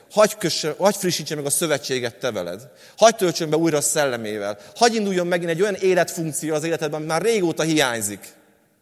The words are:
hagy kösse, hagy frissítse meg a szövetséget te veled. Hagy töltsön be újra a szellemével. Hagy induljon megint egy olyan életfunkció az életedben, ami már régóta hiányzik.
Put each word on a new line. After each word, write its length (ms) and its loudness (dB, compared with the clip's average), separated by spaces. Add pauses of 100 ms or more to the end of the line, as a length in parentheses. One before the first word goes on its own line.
(120)
hagy 240 4
kösse, 420 -4
hagy 180 2
frissítse 400 -4
meg 100 -6
a 40 -2
szövetséget 680 -2
te 160 -4
veled. 380 -8 (280)
Hagy 180 6
töltsön 340 -2
be 60 0
újra 220 2
a 40 0
szellemével. 760 -2 (180)
Hagy 200 4
induljon 320 0
megint 220 -2
egy 120 0
olyan 140 0
életfunkció 800 0
az 100 -2
életedben, 360 -4
ami 100 -8
már 120 0
régóta 420 0
hiányzik. 720 0 (480)